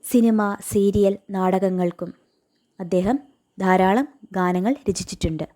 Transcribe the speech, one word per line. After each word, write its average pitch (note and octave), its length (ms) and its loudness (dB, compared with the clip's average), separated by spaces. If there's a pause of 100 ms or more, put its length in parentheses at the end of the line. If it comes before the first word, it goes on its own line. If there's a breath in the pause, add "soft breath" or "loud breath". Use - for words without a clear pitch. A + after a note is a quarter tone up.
സിനിമ, A3+ 360 2 (280)
സീരിയൽ, G3+ 460 2 (200)
നാടകങ്ങൾക്കും F#3 720 -2 (720)
അദ്ദേഹം F#3 360 0 (420)
ധാരാളം F#3+ 480 2 (300)
ഗാനങ്ങൾ F3+ 360 0 (140)
രചിച്ചിട്ടുണ്ട്. E3+ 580 -6 (120)